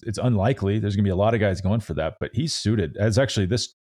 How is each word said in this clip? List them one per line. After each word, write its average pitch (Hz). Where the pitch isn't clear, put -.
it's 110
unlikely. 104
There's 104
gonna 101
be 98
a 90
lot 104
of 117
guys 95
going 104
for 82
that, 78
but -
he's 151
suited. 101
As 104
actually 110
this, 95